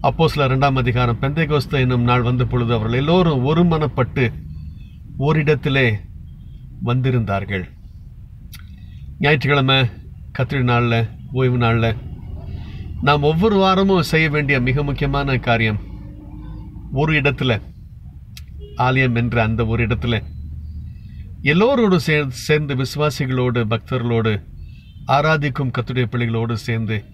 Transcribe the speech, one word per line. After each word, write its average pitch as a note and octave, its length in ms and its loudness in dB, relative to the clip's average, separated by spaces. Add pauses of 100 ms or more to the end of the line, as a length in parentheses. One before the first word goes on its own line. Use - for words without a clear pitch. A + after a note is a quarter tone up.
அப்போஸ்தலர் D3 420 2
இரண்டாம் C3+ 320 4
அதிகாரம், A#2+ 440 2
பெந்தைகோஸ்து D3 500 0
என்னும் B2+ 320 2
நாள் B2 200 4
வந்த B2 220 2
பொழுது A#2+ 300 0
அவர்கள் A2+ 240 0
எல்லோரும் D3+ 480 4
ஒருமனப்பட்டு D3+ 840 2 (880)
ஓரிடத்திலே C#3 760 2 (920)
வந்திருந்தார்கள். G#2+ 840 0 (1500)
ஞாயிற்றுக்கிழமை C#3 580 4 (640)
கர்த்தருடைய B2 360 2
நாள்ல, A#2 340 2 (240)
ஓய்வு B2 260 2
நாள்ல, A#2 380 2 (1040)
நாம் D3 200 4
ஒவ்வொரு E3+ 340 4
வாரமும் F#3+ 460 4
செய்ய D#3+ 280 2
வேண்டிய C#3+ 300 2
மிக C3 220 2
முக்கியமான C#3 560 0
காரியம், A2 400 2 (1120)
ஒரு D3+ 280 2
இடத்துல, C3 400 2 (1160)
ஆலயம் B2+ 380 2
என்ற A#2 280 0
அந்த A2 240 0
ஒரு A#2 200 0
இடத்துல A2+ 460 -2 (1080)
எல்லோரோடு G#3 640 4
சேர்-, D3+ 220 2
சேர்ந்து, D3 460 0
விசுவாசிகளோடு, B2+ 880 0
பக்தர்களோடு, A2+ 800 0 (640)
ஆராதிக்கும் C#3+ 720 2
கர்த்தருடைய B2 260 -2
பிள்ளைகளோடு A#2 520 -2
சேர்ந்து A2 580 -2